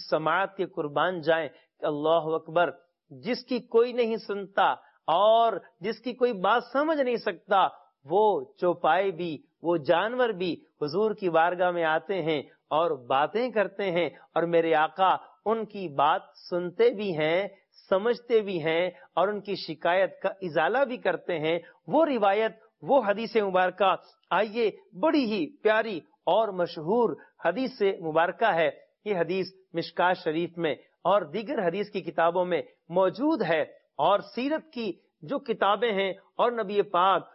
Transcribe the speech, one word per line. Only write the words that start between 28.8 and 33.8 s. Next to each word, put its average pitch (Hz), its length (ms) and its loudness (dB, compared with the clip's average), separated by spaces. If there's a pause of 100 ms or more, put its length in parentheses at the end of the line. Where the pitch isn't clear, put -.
یہ 202 120 -2
حدیث 175 300 -2 (260)
مشکاہ 175 400 -2 (120)
شریف 170 340 -4
میں 156 160 -2 (300)
اور 190 180 2
دیگر 196 440 -4
حدیث 196 240 -2
کی 190 100 -6
کتابوں 170 440 0
میں 170 180 -2 (260)
موجود 196 540 0
ہے، 156 360 -2 (180)